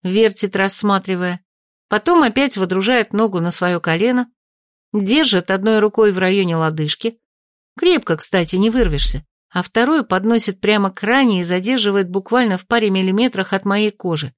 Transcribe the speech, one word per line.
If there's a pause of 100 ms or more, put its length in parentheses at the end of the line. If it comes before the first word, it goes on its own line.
Вертит,
рассматривая. (480)
Потом
опять
водружает
ногу
на
свое
колено, (640)
держит
одной
рукой
в
районе
лодыжки. (580)
Крепко,
кстати,
не
вырвешься. (240)
А
вторую
подносит
прямо
к
ране
и
задерживает
буквально
в
паре
миллиметрах
от
моей
кожи.